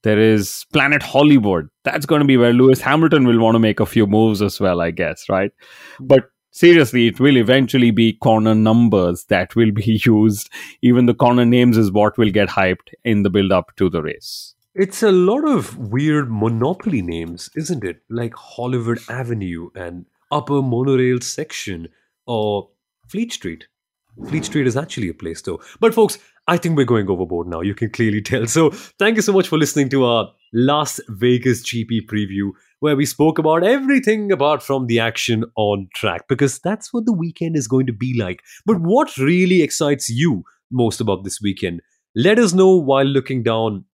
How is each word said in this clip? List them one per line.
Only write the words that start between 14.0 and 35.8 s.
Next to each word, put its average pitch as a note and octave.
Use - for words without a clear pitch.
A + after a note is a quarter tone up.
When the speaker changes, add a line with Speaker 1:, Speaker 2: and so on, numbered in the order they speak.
Speaker 1:
race. -
Speaker 2:
It's F#3+
a G#3
lot G3+
of F3
weird C#3
Monopoly A#2
names, E2+
isn't D3+
it? F2
Like A#2
Hollywood A#2+
Avenue G2+
and F2+
Upper C#3+
Monorail B2+
section F#2
or G#2
Fleet A#3
Street. -
Fleet D#3
Street C#3+
is A#2+
actually B2
a E2
place, E2
though. E2+
But A3+
folks, A3+
I F3
think E3
we're C#3
going A2
overboard F2
now. E2+
You G2
can A2
clearly G#2+
tell. A#2
So D#3
thank G#3+
you A3+
so G#3+
much F#3+
for D#3+
listening C#3+
to C3+
our A#2
Las C#3+
Vegas B2
G A2+
P A2+
preview, G2+
where D3
we B2
spoke D#3
about D#3+
everything B3
apart C#3+
from C3
the A#2
action A2+
on G2+